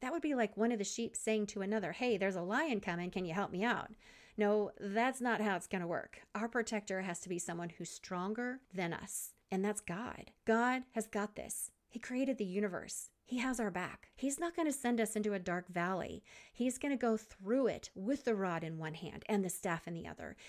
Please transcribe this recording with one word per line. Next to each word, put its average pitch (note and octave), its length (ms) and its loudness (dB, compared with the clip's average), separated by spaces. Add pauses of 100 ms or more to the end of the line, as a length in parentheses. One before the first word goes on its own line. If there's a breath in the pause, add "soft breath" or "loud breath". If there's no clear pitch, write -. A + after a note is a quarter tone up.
That C4 100 -2
would E4 100 0
be D4 140 2
like G#3+ 200 2
one A3+ 140 4
of A#3 80 2
the G3+ 60 0
sheep - 320 -4
saying G#3+ 300 2
to G3+ 160 -4
another, G3 280 0
"Hey, A#3+ 260 2
there's F#3+ 200 2
a E3+ 60 0
lion A#3 360 2
coming. F3+ 320 -2
Can F#3 140 -2
you E3 100 -2
help G3 160 0
me F3 140 0
out?" - 260 0 (460 loud breath)
No, G#3 340 4 (100)
that's A3+ 400 0
not A#3 220 2
how G3+ 140 2
it's E3+ 100 -4
gonna F3+ 200 -2
work. - 360 -4 (120)
Our G#3+ 140 0
protector G#3 540 0
has F3+ 180 -4
to - 80 -10
be F3 100 -2
someone E3+ 300 -4
who's F3 220 -8
stronger A3 680 -4 (120)
than F3 220 0
us, - 400 -8 (160)
and F#3+ 120 2
that's G#3 200 2
God. - 480 -6 (160)
God B3 460 6
has G#3+ 140 0
got G#3 300 -2
this. - 360 -6 (180)
He A#3+ 80 -10
created B3+ 400 0
the G3+ 80 -2
universe. F#3 640 -2 (160)
He B3 120 -2
has B3 220 2
our G#3 100 2
back. F3 460 -4
He's C#4 220 -2
not E4+ 180 -2
gonna D#4 160 2
send A#3+ 260 2
us A3 160 2
into G#3+ 200 2
a F#3+ 40 0
dark F3+ 300 -2
valley. F3 540 0 (320 loud breath)
He's B3 240 0
gonna C#4+ 180 0
go A3+ 220 4
through A#3 480 0
it - 280 -2
with A3+ 300 -2
the A3+ 100 4
rod F3 300 0
in D#3+ 140 -4
one D#3+ 160 -4
hand - 340 -10
and G3+ 160 4
the F3+ 60 0
staff - 360 -2
in E3+ 60 -6
the E3 140 -6
other. E3 300 -10 (120)